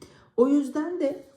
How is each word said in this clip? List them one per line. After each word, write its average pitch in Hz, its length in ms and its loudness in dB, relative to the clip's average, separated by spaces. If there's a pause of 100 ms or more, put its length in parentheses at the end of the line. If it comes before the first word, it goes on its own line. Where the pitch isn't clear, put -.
(360)
O 254 120 4
yüzden 302 520 -2
de 269 240 -4 (120)